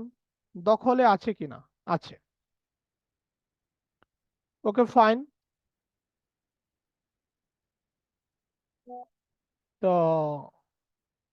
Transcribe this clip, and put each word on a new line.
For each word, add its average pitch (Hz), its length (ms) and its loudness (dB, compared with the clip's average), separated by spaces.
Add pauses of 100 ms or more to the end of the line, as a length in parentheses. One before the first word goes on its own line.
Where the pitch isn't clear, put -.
(560)
দখলে 220 520 0
আছে 208 260 0
কিনা? 143 260 -14 (300)
আছে। - 260 -6 (2500)
ওকে, 220 200 0
ফাইন। 226 320 4 (4000)
তো 196 60 0 (1500)